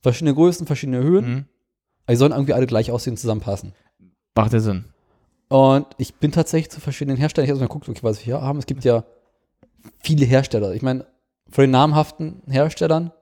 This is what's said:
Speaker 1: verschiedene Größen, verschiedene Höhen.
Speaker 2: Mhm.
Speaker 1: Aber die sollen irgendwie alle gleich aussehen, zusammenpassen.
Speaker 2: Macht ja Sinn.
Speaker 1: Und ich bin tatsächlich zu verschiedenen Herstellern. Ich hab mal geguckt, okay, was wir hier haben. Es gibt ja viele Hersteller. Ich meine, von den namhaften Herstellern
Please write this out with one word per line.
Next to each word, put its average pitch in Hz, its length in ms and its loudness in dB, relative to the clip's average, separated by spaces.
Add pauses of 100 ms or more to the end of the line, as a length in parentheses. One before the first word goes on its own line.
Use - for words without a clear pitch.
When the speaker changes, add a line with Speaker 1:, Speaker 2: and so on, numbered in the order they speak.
Speaker 1:
verschiedene 135 340 0
Größen, 170 320 2
verschiedene 131 360 -4
Höhen. 165 260 2
Speaker 2:
Mhm. 131 160 -6 (640)
Speaker 1:
Aber 120 60 0
die 120 40 2
sollen 139 160 4
irgendwie 135 220 -2
alle 127 120 0
gleich 113 240 -2
aussehen, 117 260 -6
zusammenpassen. 104 560 -6 (600)
Speaker 2:
Macht 110 180 2
ja 113 80 2
Sinn. 101 260 -4 (640)
Speaker 1:
Und 135 380 4 (120)
ich - 180 -6
bin 151 160 -2
tatsächlich 160 380 0
zu - 100 -18
verschiedenen 135 360 -6
Herstellern. 147 300 0
Ich 143 60 0
hab 139 60 -2
mal 131 80 0
geguckt, - 220 -10
okay, 113 140 -10
was 107 160 -2
wir - 60 -20
hier 120 180 -6
haben. 143 160 -4
Es 131 80 -8
gibt 135 180 -8
ja 117 200 2 (920)
viele 147 260 2
Hersteller. 120 500 0
Ich 110 80 -8
meine, 131 240 -4 (440)
von - 120 2
den 139 100 6
namhaften 151 760 0
Herstellern 160 720 0